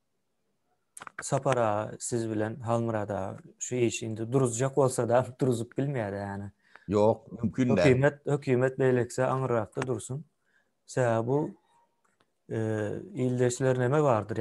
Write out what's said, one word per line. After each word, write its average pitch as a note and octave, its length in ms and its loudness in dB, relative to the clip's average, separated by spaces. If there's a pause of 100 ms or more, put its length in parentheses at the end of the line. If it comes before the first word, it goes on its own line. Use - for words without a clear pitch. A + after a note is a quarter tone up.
(1200)
sapara A#2 760 0
siz A2+ 320 -4
bilen G#2+ 300 -2
halmyrada A2 760 -2 (220)
şu - 160 -8
işi A2+ 420 -2
duruzajak A#2+ 600 0
olsa B2+ 300 2
da, A#2+ 180 4 (140)
duruzup A#2 380 0
bilmiýarda. G2+ 720 -4 (1800)
Hökimet C3 520 0
beýlekisi B2+ 460 2
aňyrrakda B2+ 640 -2
dursun, B2+ 380 -6 (600)
sebäbi A#2 400 0
bu D3+ 300 -2 (1600)
ildeşler B2+ 640 0
neme B2+ 240 2
bardyr, G#2+ 380 2